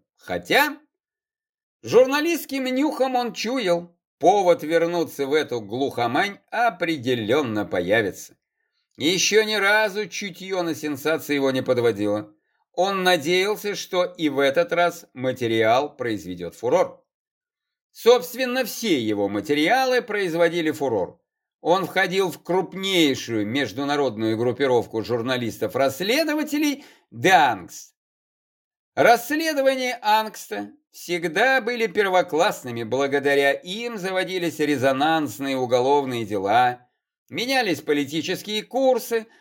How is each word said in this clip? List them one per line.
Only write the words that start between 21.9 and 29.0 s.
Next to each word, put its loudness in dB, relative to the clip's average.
в -14
крупнейшую 0
международную -2
группировку 0
журналистов-расследователей -2
"Де 0
Ангст". 2
Расследования 2